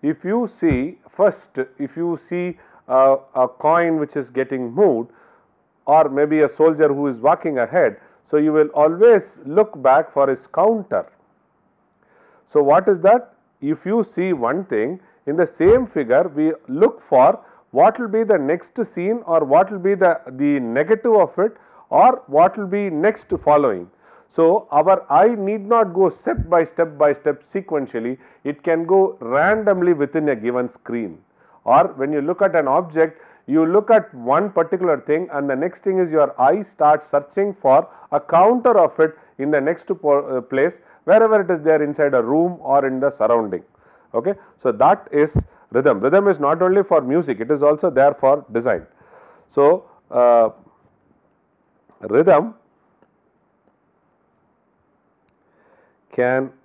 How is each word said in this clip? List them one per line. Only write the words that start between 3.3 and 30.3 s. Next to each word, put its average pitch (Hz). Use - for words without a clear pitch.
a 127
coin 165
which 147
is 131
getting 127
moved, 131
or 151
maybe 147
a 147
soldier 156
who 143
is 123
walking 147
ahead, 120
so 151
you 151
will 151
always 170
look 160
back 139
for 139
his 131
counter. 196
So, 151
what 165
is 190
that? 214
If 151
you 214
see 185
one 139
thing 131
in 147
the 170
same 214
figure, 139
we 156
look 160
for 139
what 180
will 240
be 220
the 208
next 156
scene 208
or 165
what 170
will 202
be 190
the, 180
the 139
negative 160
of 185
it 220
or 214
what 170
will 202
be 202
next 180
following. 131
So, 180
our 165
eye 202
need 202
not 214
go 185
step -
by 170
step 160
by 147
step 143
sequentially, 135
it 143
can 165
go 190
randomly 180
within 151
a 135